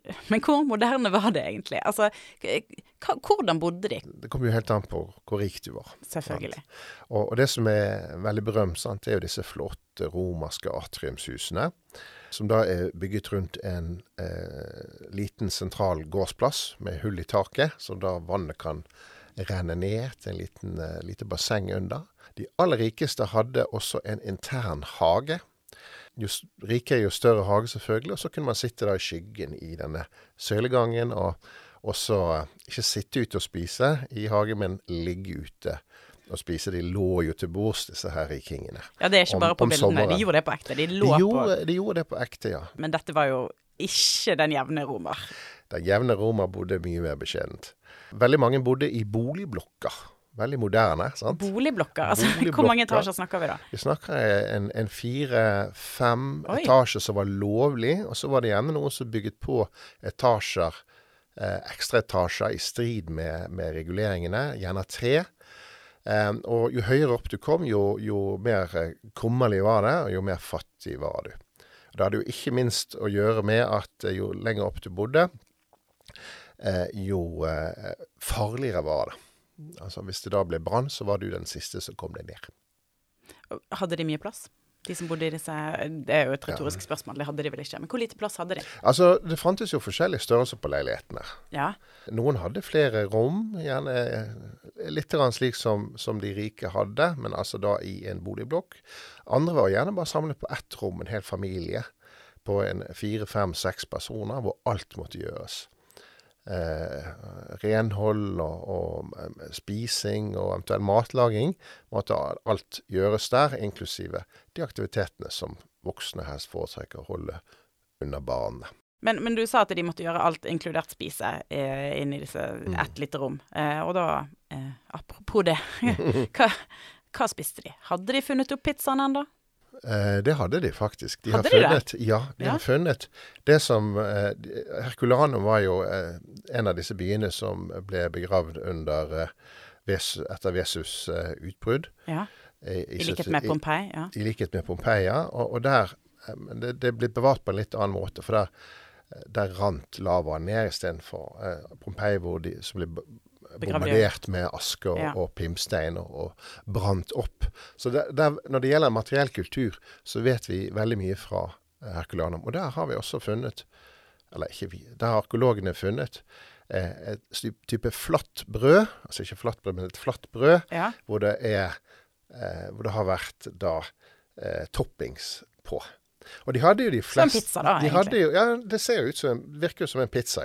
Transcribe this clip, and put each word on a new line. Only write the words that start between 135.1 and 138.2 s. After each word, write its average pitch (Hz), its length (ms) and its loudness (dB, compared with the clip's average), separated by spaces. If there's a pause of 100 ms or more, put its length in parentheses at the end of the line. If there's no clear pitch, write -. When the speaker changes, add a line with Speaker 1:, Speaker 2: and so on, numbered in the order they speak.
Speaker 2:
var 107 160 6
jo, 95 240 4
eh, 90 320 -4 (380)
en 117 140 2
av 90 80 2
disse 90 200 -6
byene 98 360 0
som 92 360 -6 (180)
ble 92 240 0
begravd 87 480 0